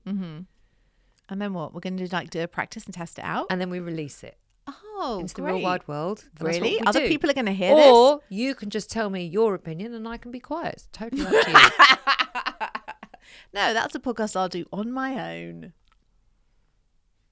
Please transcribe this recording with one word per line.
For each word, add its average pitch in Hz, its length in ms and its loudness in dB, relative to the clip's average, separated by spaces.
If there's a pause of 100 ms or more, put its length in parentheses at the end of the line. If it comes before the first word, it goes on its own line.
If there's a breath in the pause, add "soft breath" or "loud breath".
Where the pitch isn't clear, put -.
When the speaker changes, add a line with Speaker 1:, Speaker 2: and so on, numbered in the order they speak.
Speaker 1:
Mm-hmm. 180 340 -8 (880)
And 196 120 -6
then 202 120 -6
what? 156 200 -8
We're 175 60 -10
gonna 185 160 -8
do, 185 160 -6
like, 170 180 -6
do 165 120 -4
a 170 60 -6
practice - 360 -10
and 190 100 -16
test 170 240 -12
it - 60 -12
out? 240 260 -4
Speaker 2:
And 185 100 -2
then 180 100 -6
we 180 100 -8
release 160 420 -10
it - 140 -20 (300)
Speaker 1:
Oh, 339 540 -8
Speaker 2:
into 185 140 -10
Speaker 1:
great. - 120 -8
Speaker 2:
the - 80 -4
real 185 80 -4
wide 180 260 -4
world. 160 360 -8 (140)
And 160 80 -6
that's 170 120 -2
what 180 40 -4
Speaker 1:
Really? 359 180 0
Speaker 2:
we 226 60 0
Speaker 1:
Other 220 140 4
Speaker 2:
do. 247 80 0
Speaker 1:
people 294 220 0
are 277 40 2
gonna 220 180 -2
hear 190 200 2
Speaker 2:
Or 277 460 10
Speaker 1:
this? - 100 -18
Speaker 2:
you 240 260 -4
can 208 140 -12
just 208 220 -6
tell 220 180 -4
me 190 160 -6
your 202 300 0
opinion 175 400 -10
and 220 120 -12
I 233 120 -10
can 240 120 -18
be 247 100 -12
quiet. 320 340 -8
It's - 180 -20
totally 254 320 -6
up - 60 -4 (160)
to - 40 -4
you. - 80 10
Speaker 1:
<laughs> - 1120 4 (840 loud breath)
No, 202 180 0
that's - 220 -2
a 285 60 -6
podcast 220 360 -4
I'll 185 120 0
do 180 240 -8
on 220 200 -6
my 240 460 -6
own. 170 340 -14 (1600)